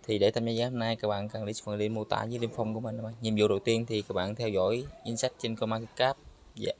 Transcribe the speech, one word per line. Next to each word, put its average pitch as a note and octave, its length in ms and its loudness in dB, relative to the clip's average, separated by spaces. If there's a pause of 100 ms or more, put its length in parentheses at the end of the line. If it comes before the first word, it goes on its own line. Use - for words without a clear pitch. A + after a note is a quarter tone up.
Thì G#2+ 160 0
để G2 120 6
tham A#2 160 0
gia A#2 180 0
hôm B2+ 140 -2
nay, A2+ 180 0
các G#2+ 120 -2
bạn G#2 200 -2
cần A2 180 -6
đến G#2 180 -4
phần G#2 120 -4
link G#2+ 160 0
mô G#2+ 120 -2
tả G#2+ 260 0
với A#2+ 80 -4
link A#2 180 -2
phong A2 180 -2
của A2+ 60 -4
mình A2+ 160 -6
các A2+ 60 -6
bạn. A2+ 180 -8
Nhiệm A2 180 2
vụ G#2 100 8
đầu G2+ 100 4
tiên A2+ 280 2
thì A2 160 0
các - 100 -6
bạn G2 220 0
theo A2+ 140 -2
dõi G#2 380 2 (200)
danh A#2 100 -4
sách B2+ 220 0
trên A2+ 180 -4
Coinmarketcap A2+ 600 0 (400)
và G#2+ 240 -4